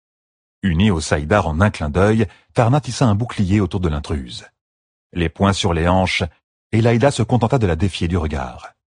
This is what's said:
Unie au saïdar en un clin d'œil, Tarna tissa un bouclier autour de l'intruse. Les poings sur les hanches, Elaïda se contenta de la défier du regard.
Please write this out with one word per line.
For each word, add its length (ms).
Unie 280
au 100
saïdar 480
en 120
un 100
clin 200
d'œil, 360
Tarna 260
tissa 260
un 80
bouclier 460
autour 200
de 80
l'intruse. 580
Les 160
poings 240
sur 220
les 140
hanches, 340
Elaïda 380
se 120
contenta 360
de 80
la 100
défier 320
du 80
regard. 560